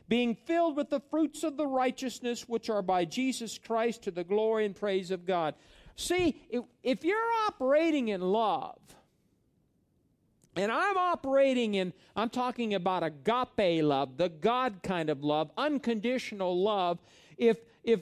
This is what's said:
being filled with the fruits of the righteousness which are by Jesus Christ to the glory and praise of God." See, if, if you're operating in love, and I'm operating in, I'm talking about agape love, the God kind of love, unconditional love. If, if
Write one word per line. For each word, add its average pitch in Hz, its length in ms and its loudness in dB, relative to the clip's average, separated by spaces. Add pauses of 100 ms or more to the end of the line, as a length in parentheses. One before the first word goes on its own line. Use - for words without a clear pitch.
being 240 280 2
filled 330 400 0
with 285 140 -2
the 285 100 0
fruits 311 420 -2
of 302 140 -2
the 294 100 -2
righteousness 254 840 -2
which 233 220 -4
are 208 120 0
by 180 220 2
Jesus 233 540 -4
Christ 226 460 -2
to 190 80 -4
the 175 100 -4
glory 214 440 0
and 196 100 -6
praise 190 340 -2
of 180 160 -6
God." 170 300 0 (400)
See, 349 520 0
if, 240 140 -4 (220)
if 254 200 -2
you're 403 140 2 (300)
operating 294 600 2
in 196 120 -2
love, 185 580 -2 (1800)
and 202 160 0
I'm 381 260 0
operating 269 760 2
in, 185 180 0 (240)
I'm 226 120 0
talking 240 460 -2
about 180 300 0
agape 170 800 0
love, 135 320 0
the 175 120 0
God 202 540 -2
kind 170 260 -2
of 143 140 -2
love, 151 340 0
unconditional 233 1040 -2
love. 185 380 0 (400)
If, 226 200 4 (260)
if 226 160 2